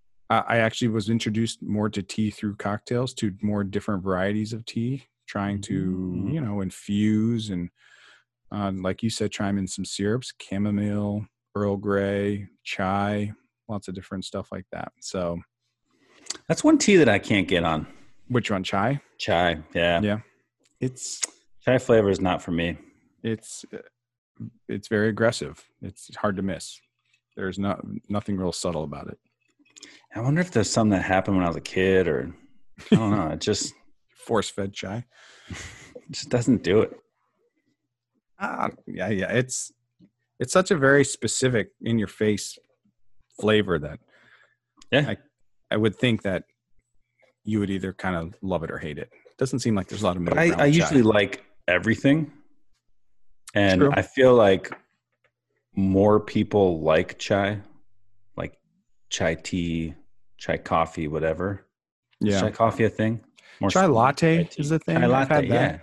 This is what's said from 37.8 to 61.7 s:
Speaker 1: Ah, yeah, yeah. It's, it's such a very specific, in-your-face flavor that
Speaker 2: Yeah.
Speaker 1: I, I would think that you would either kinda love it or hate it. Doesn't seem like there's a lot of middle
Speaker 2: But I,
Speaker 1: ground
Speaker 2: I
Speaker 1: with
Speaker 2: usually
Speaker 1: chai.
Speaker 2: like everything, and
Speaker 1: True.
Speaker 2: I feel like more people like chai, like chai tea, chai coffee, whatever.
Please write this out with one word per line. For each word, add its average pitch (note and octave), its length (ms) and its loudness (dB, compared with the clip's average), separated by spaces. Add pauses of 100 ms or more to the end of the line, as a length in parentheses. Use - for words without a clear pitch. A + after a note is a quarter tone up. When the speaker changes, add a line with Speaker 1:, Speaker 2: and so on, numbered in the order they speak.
Speaker 1:
Ah, - 300 -4 (180)
yeah, F2+ 220 -6
yeah. F#2 240 -2
It's, - 400 -2 (640)
it's - 140 -6
such F#3 180 4
a G3 60 2
very C#3 280 6
specific, A#2+ 640 -2 (120)
in-your-face G#2+ 760 -2 (840)
flavor G#2 380 2
that D2 200 -10 (920)
Speaker 2:
Yeah. C#3+ 180 2
Speaker 1:
I, G#2 80 -4 (540)
I - 60 -2
would G#2+ 200 2
think A2+ 260 0
that F#2 220 -4 (1000)
you G#2+ 160 0
would G2 100 0
either F#2+ 220 -4
kinda F2 380 -6 (120)
love F2+ 220 -2
it D#2+ 60 -8
or - 80 -8
hate D2+ 200 -10
it. - 120 -12 (280)
Doesn't C3+ 220 -2
seem A#2 140 0
like F#2+ 140 -2
there's G#2 140 -8
a G#2+ 40 2
lot F2+ 100 0
of F2+ 60 -4
middle E2+ 140 0
Speaker 2:
But D#3 60 4
I, E3+ 60 4
Speaker 1:
ground E2+ 140 2
Speaker 2:
I C#3+ 40 6
Speaker 1:
with D3 100 6
Speaker 2:
usually D3+ 260 6
Speaker 1:
chai. A2 60 6
Speaker 2:
like G#2 360 2 (240)
everything, A2+ 640 2 (1200)
and G2 260 6
Speaker 1:
True. C#3+ 120 6
Speaker 2:
I G2+ 100 2
feel B2+ 320 6
like G2 380 6 (1000)
more G2 460 4
people G2+ 600 2
like D#2 380 2
chai, G2+ 420 0 (760)
like - 200 -10 (540)
chai E2 240 -2
tea, E2 600 -4 (440)
chai E2 200 -4
coffee, E2 500 -2
whatever. D#2+ 580 -4 (540)